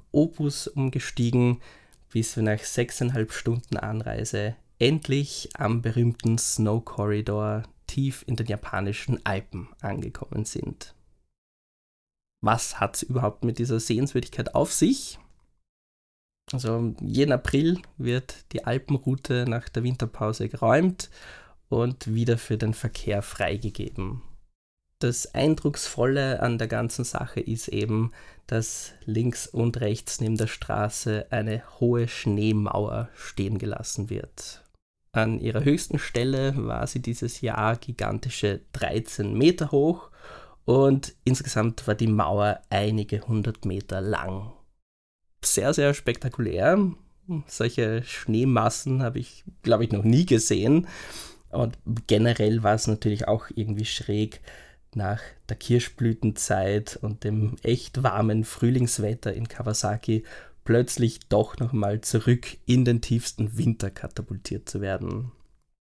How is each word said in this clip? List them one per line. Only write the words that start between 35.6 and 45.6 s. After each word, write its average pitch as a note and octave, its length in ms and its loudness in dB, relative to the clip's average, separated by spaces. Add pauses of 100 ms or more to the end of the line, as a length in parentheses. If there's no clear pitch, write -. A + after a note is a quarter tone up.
höchsten C#3+ 360 2
Stelle C3+ 580 0
war A2+ 300 -2
sie B2+ 140 -6
dieses A#2 420 -6
Jahr A2 340 0
gigantische G#2 840 -4 (120)
dreizehn G#2 640 -2
Meter D#3 340 4
hoch D#3 400 2 (540)
und C3+ 500 4 (100)
insgesamt A2+ 640 0
war G#2+ 80 2
die A2+ 140 2
Mauer G#2 520 2 (100)
einige G#2 560 0
hundert A2 400 -2
Meter F#2+ 340 -4
lang. F#2+ 520 -4 (920)
Sehr, - 280 2